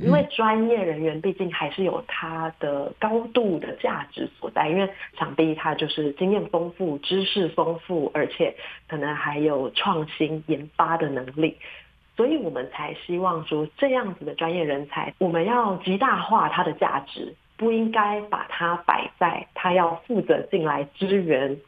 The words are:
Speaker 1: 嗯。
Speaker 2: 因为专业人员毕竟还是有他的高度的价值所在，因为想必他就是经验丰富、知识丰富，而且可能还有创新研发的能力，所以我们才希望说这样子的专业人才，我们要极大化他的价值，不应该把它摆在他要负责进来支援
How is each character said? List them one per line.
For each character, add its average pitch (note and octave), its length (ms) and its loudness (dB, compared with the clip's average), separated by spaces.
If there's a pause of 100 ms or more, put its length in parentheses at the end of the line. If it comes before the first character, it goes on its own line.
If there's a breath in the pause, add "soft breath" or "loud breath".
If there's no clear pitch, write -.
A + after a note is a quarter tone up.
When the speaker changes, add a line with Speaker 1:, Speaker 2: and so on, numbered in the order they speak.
Speaker 1:
嗯。 - 20 0
Speaker 2:
因 - 60 6
为 - 200 6
专 A3 380 4
业 A#3 80 4
人 E3 240 0
员 D#3 220 0
毕 F#3+ 100 2
竟 F3+ 180 -4
还 D#3 200 -4
是 F#3+ 140 -2
有 - 220 0
他 D#3+ 540 -4
的 C#3+ 400 -2
高 A3+ 280 2
度 G3+ 300 2
的 - 240 -8
价 - 300 -2
值 - 160 -6 (100)
所 - 120 -8
在， D#3 180 0
因 D#3+ 80 2
为 G3 100 2 (320 loud breath)
想 D3 160 -4
必 D#3+ 200 4
他 D#3 200 -2
就 D3+ 140 -2
是 D3+ 240 -2
经 F#3 180 0
验 G3+ 180 2
丰 F3 280 0
富、 D#3+ 220 -2
知 F#3+ 260 0
识 F#3+ 240 0
丰 E3 300 0
富， E3 340 -2
而 D3 160 2
且 - 260 0 (340 loud breath)
可 D#3+ 100 -4
能 D3 160 -2
还 D3 240 -4
有 C#3+ 320 2
创 E3 360 0 (120)
新 D#3 300 -2
研 D3 280 -2
发 E3 220 2
的 D#3 100 0
能 C3 160 -4 (100)
力， D#3 220 0 (580 loud breath)
所 A#3 120 2
以 D#4 100 2
我 G#3 140 -4
们 C3 200 -6
才 D3+ 240 -10 (120)
希 F3 100 -2
望 F3 300 0
说 D3+ 200 0 (120)
这 C#4 100 4
样 A#3+ 280 0
子 - 100 -14
的 D3 80 -8
专 E3 180 -2
业 F3 100 0
人 D3 260 -2
才， D#3 300 -6
我 F#3 100 2
们 E3+ 180 2
要 A3 320 2
极 F#3 180 0
大 G#3 240 2
化 E3+ 280 4
他 F3 140 2
的 E3 120 -2
价 - 260 0 (120)
值， - 220 -10 (220)
不 A3+ 160 2
应 A3+ 180 2
该 G#3 320 2
把 - 260 -4
它 E3+ 280 -2 (100)
摆 - 320 0
在 - 260 0 (100)
他 F3+ 180 0
要 E3+ 220 4 (120)
负 A3+ 160 0
责 E3 180 4 (100)
进 F3 140 2
来 C#3+ 220 0 (100)
支 F#3+ 260 2
援 C#3 340 2 (120)